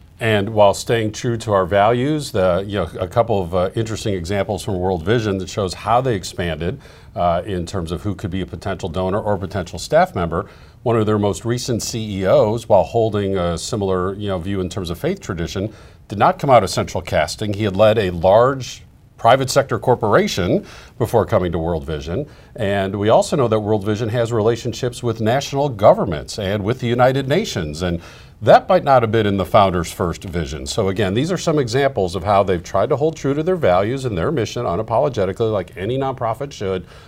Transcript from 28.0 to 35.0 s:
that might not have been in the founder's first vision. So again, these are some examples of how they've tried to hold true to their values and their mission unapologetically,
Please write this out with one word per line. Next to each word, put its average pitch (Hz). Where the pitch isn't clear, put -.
that 175
might 185
not 135
have 107
been 110
in 101
the 92
founder's 90
first 85
vision. 76
So 98
again, 95
these 143
are 170
some 156
examples 120
of 87
how 101
they've 92
tried 101
to 147
hold 156
true 139
to 156
their 185
values 135
and 110
their 101
mission 120
unapologetically, 110